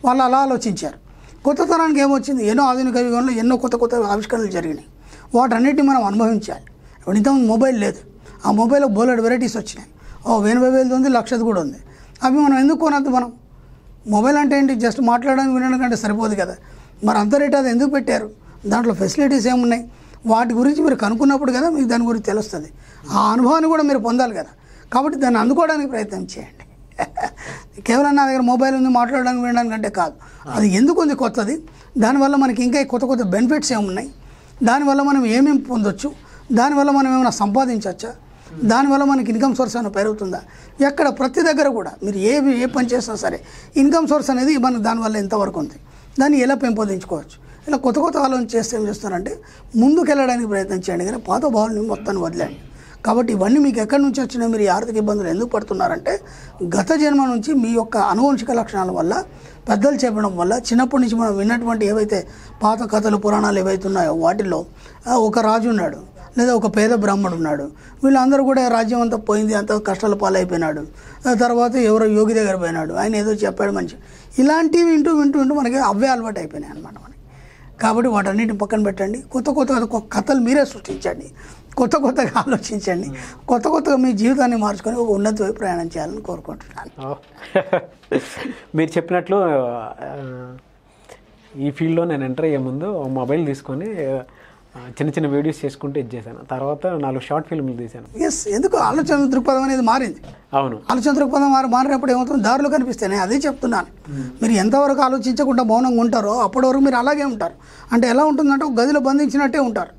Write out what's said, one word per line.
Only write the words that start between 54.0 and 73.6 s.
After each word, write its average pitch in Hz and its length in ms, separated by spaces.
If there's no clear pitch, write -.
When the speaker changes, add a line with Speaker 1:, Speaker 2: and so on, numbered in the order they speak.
Speaker 1:
నుంచి 269 200
వచ్చినాయి? 233 300
మీరు 220 100
ఈ 202 60
ఆర్థిక 220 300
ఇబ్బందులు 208 300
ఎందుకు 196 220
పడుతున్నారంటే 214 720
గత 180 280
జన్మ 294 340
నుంచి 247 280
మీ 233 160
యొక్క 226 280
అనువంశిక 226 540
లక్షణాల 202 400
వల్ల, 320 320
పెద్దలు 220 260
చెప్పడం 214 420
వల్ల, 180 160
చిన్నప్పటి 254 500
నుంచి 226 120
మనం 220 220
విన్నటువంటి 226 480
ఏవైతే 208 420
పాత 214 280
కథలు, 214 260
పురాణాలు 208 420
ఏవైతే 190 280
ఉన్నాయో 175 260
వాటిల్లో, 175 520
ఆ, 240 60
ఒక 226 260
రాజు 220 300
ఉన్నాడు, - 500
లేదా 247 160
ఒక 233 240
పేద 214 120
బ్రాహ్మడు 202 460
ఉన్నాడు, 151 360
వీళ్ళందరూ 269 400
కూడా 262 240
రాజ్యం 233 340
అంతా 233 160
పోయింది, 214 360
అంతా 208 240
కష్టాల 208 360
పాలైపోయినాడు, 180 720
ఆ 247 40
తర్వాత 240 420
ఎవరో 220 300
యోగి 214 280
దగ్గర 208 220
పోయినాడు, 165 380
ఆయన 214 220
ఏదో 208 180
చెప్పాడు 202 380